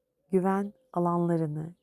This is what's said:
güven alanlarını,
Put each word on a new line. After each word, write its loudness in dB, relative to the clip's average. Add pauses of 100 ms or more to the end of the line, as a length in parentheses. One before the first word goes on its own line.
(300)
güven 0 (200)
alanlarını, 0